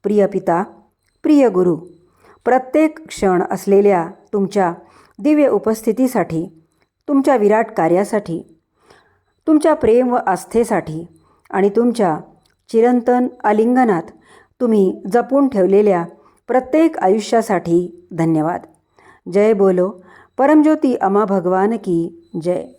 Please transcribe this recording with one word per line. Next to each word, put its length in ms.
प्रिय 220
पिता, 380
प्रिय 260
गुरु, 260
प्रत्येक 640
क्षण 440
असलेल्या 560
तुमच्या 400
दिव्य 280
उपस्थितीसाठी, 1160
तुमच्या 280
विराट 320
कार्यासाठी, 800
तुमच्या 260
प्रेम 380
व 40
आस्थेसाठी 760
आणि 200
तुमच्या 500
चिरंतन 580
आलिंगनात 600
तुम्ही 400
जपून 340
ठेवलेल्या 580
प्रत्येक 500
आयुष्यासाठी 1120
धन्यवाद. 500
जय 200
बोलो, 380
परमज्योती 580
अमा 300
भगवान 520
की 520
जय. 260